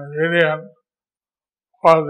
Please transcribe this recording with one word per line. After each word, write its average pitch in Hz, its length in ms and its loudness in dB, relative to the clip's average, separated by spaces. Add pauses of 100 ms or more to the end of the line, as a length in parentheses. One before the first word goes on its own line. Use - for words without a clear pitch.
ingredient 156 600 -2 (1160)
for 165 160 6 (140)